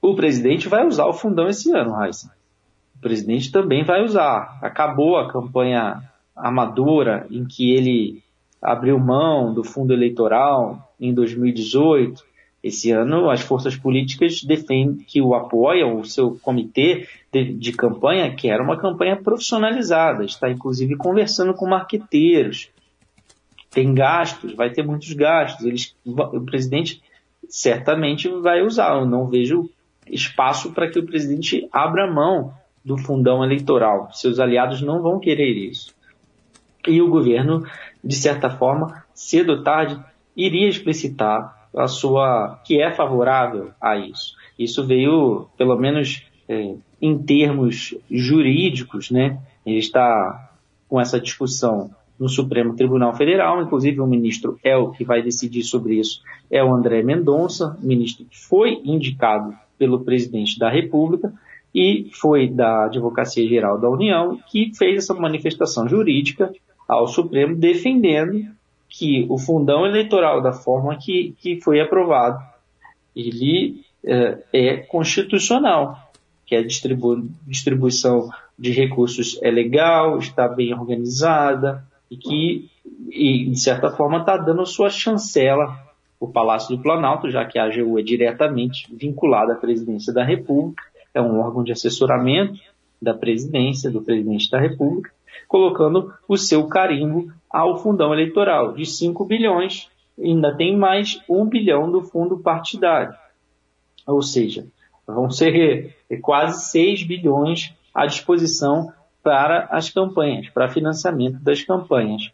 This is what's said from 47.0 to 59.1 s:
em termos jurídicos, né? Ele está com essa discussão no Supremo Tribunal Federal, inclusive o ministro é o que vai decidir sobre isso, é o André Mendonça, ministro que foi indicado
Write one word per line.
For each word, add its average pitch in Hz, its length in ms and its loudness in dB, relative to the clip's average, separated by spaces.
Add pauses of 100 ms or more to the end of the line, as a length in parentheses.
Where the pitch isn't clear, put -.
em 156 160 2
termos 139 800 2 (140)
jurídicos, 127 1000 0
né? 131 300 0 (260)
Ele 110 140 0
está 110 720 0 (360)
com 131 140 0
essa 120 180 0
discussão 117 720 -4 (300)
no 131 100 -2
Supremo 123 460 0
Tribunal 123 400 2
Federal, 175 480 2
inclusive 139 360 0
o 135 60 0
ministro 117 580 0
é 131 140 4
o 123 140 2
que - 120 -8
vai 120 180 0
decidir 120 420 -4
sobre 113 320 -2
isso, 110 260 -2 (280)
é 135 140 2
o 131 100 4
André 117 280 2
Mendonça, 156 800 0
ministro 120 440 -2
que - 140 -20
foi - 460 2
indicado 123 680 -2 (240)